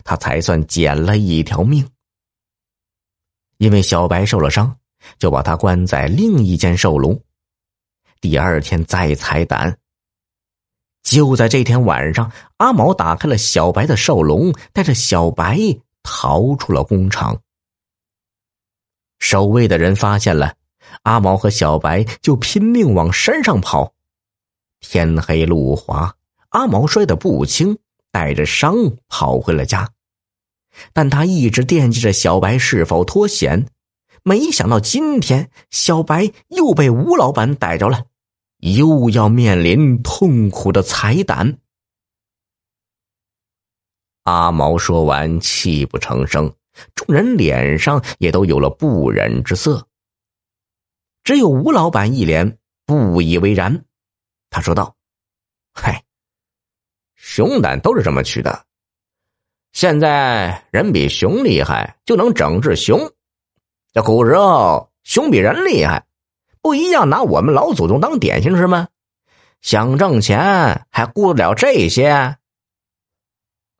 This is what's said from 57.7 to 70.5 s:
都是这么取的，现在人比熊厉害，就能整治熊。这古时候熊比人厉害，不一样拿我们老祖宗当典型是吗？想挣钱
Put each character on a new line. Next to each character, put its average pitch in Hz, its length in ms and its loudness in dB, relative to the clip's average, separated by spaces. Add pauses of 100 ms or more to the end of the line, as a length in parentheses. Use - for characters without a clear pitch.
都 220 160 0
是 156 40 0
这 95 80 -2
么 67 140 -2
取 - 180 -6
的， - 240 -8 (1080)
现 165 240 0
在 131 720 -2
人 170 220 -2
比 73 160 0
熊 175 380 -2
厉 87 180 2
害， 69 420 -6
就 - 120 0
能 226 160 2
整 80 260 0
治 117 160 0
熊。 226 380 -2 (800)
这 113 100 0
古 113 220 2
时 127 100 4
候 147 560 2 (120)
熊 285 280 0
比 139 60 4
人 110 260 0
厉 208 220 0
害， 82 200 -4 (560)
不 311 140 0
一 330 160 -2
样 240 180 2
拿 185 140 0
我 78 160 0
们 135 160 2
老 294 180 0
祖 85 140 -2
宗 117 140 0
当 269 180 -2
典 - 240 0
型 175 140 2
是 180 100 2
吗？ 175 220 0 (720)
想 117 360 0
挣 175 220 2
钱 139 680 0